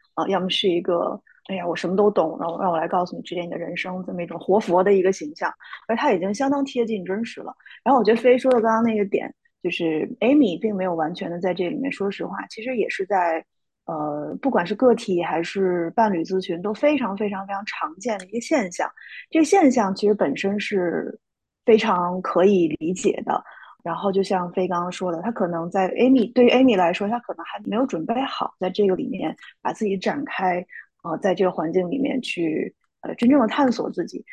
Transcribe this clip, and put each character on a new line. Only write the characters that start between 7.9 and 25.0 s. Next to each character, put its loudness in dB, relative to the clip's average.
后 6
我 2
觉 6
得 2
飞 6
说 2
的 6
刚 2
刚 2
那 2
个 2
点， -2
就 -4
是 -2
Amy 4
并 -2
没 -2
有 -2
完 -2
全 -8
的 -6
在 0
这 -2
里 -4
面 -4
说 -4
实 -8
话， -8
其 -14
实 -4
也 0
是 -6
在 0
呃， -6
不 0
管 2
是 -4
个 6
体 0
还 -2
是 -2
伴 2
侣 -2
咨 -2
询， -6
都 -4
非 2
常 -4
非 -4
常 -8
非 -8
常 -8
常 -8
见 -6
的 -14
一 -18
个 -6
现 -2
象。 -4
这 2
个 6
现 6
象 0
其 -2
实 4
本 0
身 -2
是 -2
非 8
常 0
可 2
以 6
理 -2
解 -2
的。 -2
然 -4
后 0
就 2
像 -2
飞 0
刚 -2
刚 -4
说 -6